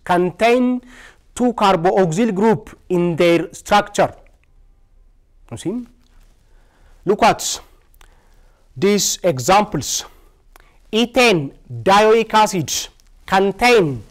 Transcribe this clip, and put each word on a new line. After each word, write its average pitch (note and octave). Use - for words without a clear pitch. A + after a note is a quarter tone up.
contain A#3
two A#3+
carboxyl F#3+
group G#3
in F3
their E3+
structure. G3+
You A#2
see? A#3
Look G3+
at -
these G3
examples. F3
Ethane A3+
dioic A3
acid G3+
contain F#3+